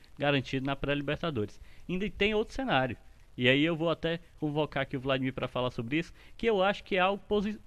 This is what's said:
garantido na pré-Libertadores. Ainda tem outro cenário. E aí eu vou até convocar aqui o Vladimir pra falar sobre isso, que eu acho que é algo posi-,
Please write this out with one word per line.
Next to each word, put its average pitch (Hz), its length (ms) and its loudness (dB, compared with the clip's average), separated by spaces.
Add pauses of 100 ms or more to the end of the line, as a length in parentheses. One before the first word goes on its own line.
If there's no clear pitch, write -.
(180)
garantido 135 480 0
na 139 100 -2
pré-Libertadores. 143 840 -2 (280)
Ainda 185 220 -2
tem 214 240 0
outro 220 200 0
cenário. 139 440 0 (400)
E 123 100 4
aí 139 160 6
eu 170 120 2
vou 160 140 0
até 165 300 -2 (200)
convocar 147 440 0
aqui 135 140 -6
o - 20 -2
Vladimir 131 340 0
pra 127 140 -4
falar 123 240 -2
sobre 127 280 -2
isso, 165 120 -6 (240)
que 226 120 0
eu 202 160 4
acho 196 200 2
que 202 120 -2
é 180 40 4
algo 196 280 2
posi-, 208 400 0